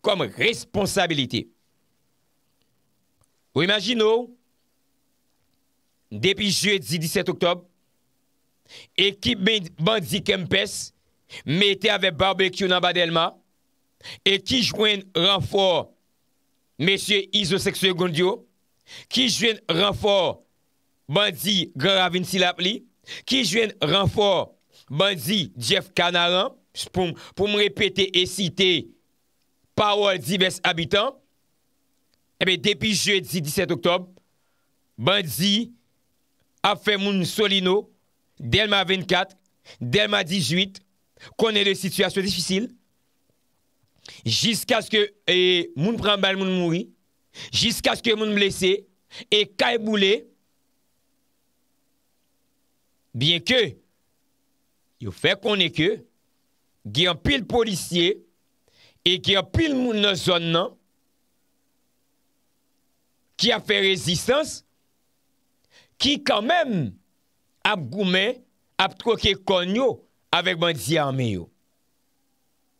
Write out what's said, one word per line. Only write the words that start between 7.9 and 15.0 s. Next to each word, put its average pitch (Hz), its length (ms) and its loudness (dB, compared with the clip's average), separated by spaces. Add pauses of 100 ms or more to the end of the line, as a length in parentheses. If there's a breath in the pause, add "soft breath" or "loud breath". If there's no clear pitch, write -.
équipe 202 440 -2
ben-, 202 280 0 (100)
bandi 185 440 -2
Kempes 190 680 -2 (520 loud breath)
mettait 196 440 2
avec 190 260 0
barbecue 185 540 0
dans 180 120 4
Badelma 170 560 2 (880 loud breath)
et 196 160 4
qui 240 220 0
joignent 208 420 0 (120)